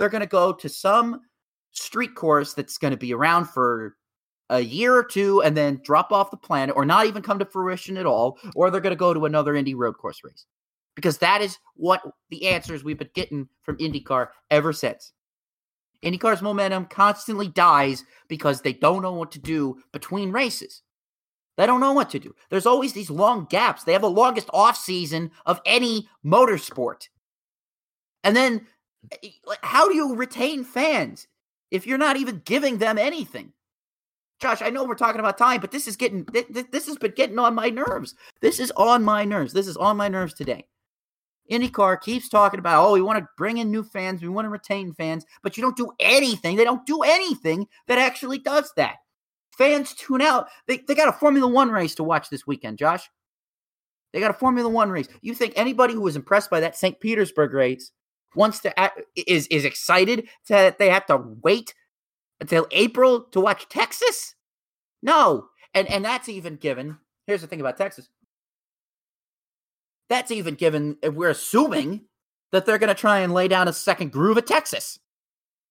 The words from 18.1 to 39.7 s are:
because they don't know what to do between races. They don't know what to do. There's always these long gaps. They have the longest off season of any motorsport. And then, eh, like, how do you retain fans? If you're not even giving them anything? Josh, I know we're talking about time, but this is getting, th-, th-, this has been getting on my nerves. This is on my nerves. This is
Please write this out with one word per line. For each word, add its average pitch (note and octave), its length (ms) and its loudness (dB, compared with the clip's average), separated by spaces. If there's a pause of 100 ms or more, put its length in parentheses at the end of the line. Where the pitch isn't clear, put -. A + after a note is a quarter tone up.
because D3 340 -2
they C3+ 120 -2
don't F3+ 280 2
know F#3 120 -6
what E3 180 -8
to D3 80 -20
do C#3+ 420 -4 (100)
between F#3+ 400 -8
races. A#3+ 520 -6 (720)
They F#3 80 2
don't B3 140 2
know C#4 140 2
what C#4 180 0
to C#3 80 -6
do. - 160 -18 (140)
There's F#3+ 180 0
always B3+ 260 2
these F#3+ 160 -12
long G3 400 0
gaps. G3+ 340 0
They E3 100 0
have F#3+ 100 2
the G#3 80 2
longest A3 420 2
off G#3+ 240 4
season E3 540 -6 (160)
of F3+ 180 0
any A3+ 420 0 (160)
motorsport. D#3+ 840 0 (1160)
And G#3 120 4
then, B3 320 0 (560)
eh, G#3 60 -18 (160)
like, - 180 -12
how D#4 260 4
do F#4 60 2
you D4 180 0
retain B3+ 500 -4
fans? B3+ 640 -4 (460)
If F#3 120 -6
you're C4 120 -2
not C#4 180 0
even B3 300 -6
giving C4 320 0
them A3 200 -2
anything? B3 540 -6 (880)
Josh, A3+ 220 -2
I A3+ 80 -4
know C4 160 -4
we're A#3+ 100 -6
talking A3+ 240 0
about G3+ 180 -2
time, B3 220 4
but F3+ 120 -10
this C#4 160 -8
is G#3 100 -10
getting, G3 280 -4
th-, A#3+ 280 -4
th-, B3 180 -8
this - 160 -6
has D4 100 -10
been G#3+ 140 -4
getting A#3+ 280 -2
on A#3 140 2
my A3+ 160 -2
nerves. C4+ 460 -6 (240)
This - 220 2
is B3 160 -4
on A#3 260 6
my G#3 220 2
nerves. F#3 260 -2
This F#3+ 160 -2
is E3 80 -10